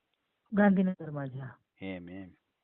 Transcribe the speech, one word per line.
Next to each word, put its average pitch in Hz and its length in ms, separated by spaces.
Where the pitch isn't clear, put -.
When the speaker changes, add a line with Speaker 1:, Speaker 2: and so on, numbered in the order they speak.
Speaker 1:
ગાંધીનગરમાં 185 760
જ, 127 80
હા. 131 200
Speaker 2:
એમ, 92 280
એમ. 92 280